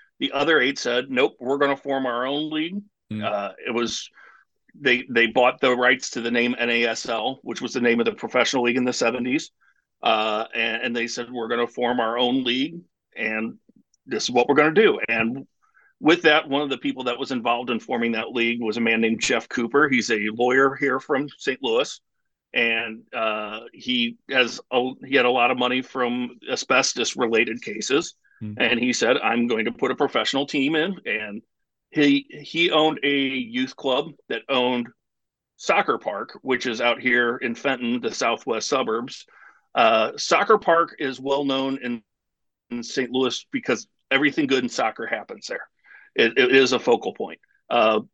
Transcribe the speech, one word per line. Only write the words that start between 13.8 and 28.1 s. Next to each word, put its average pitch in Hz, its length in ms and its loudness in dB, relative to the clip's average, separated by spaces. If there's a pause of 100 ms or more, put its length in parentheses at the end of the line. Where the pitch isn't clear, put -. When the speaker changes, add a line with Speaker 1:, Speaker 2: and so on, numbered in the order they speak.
Speaker 1:
this 107 180 -6
is - 60 -4
what 123 180 2
we're 143 60 4
gonna 151 180 4
do." 170 360 6
And 117 380 -2 (560)
with 170 200 4
that, 160 260 4
one 139 140 0
of 143 80 -4
the 127 80 -4
people 131 260 -4
that 120 140 -2
was 131 120 -6
involved 120 380 0
in 117 100 -2
forming 117 340 -2
that 113 180 -4
league 117 320 0
was 110 160 -2
a - 20 -2
man 113 220 2
named 113 180 0
Jeff 120 280 0
Cooper. 127 400 2
He's 123 220 0
a 107 220 0
lawyer 127 420 2
here 139 240 -2
from 147 380 -2
Saint - 260 -6
Louis, 123 380 0 (540)
and, 117 480 -2 (120)
uh, 107 460 -4 (140)
he 120 420 -2 (140)
has 127 400 0
a, 127 220 0 (120)
he - 100 -8
had 127 120 6
a 123 40 4
lot 123 200 2
of 127 80 -2
money 127 240 0
from 123 560 -4 (120)
asbestos-related 117 1080 0
cases, 120 540 -4 (260)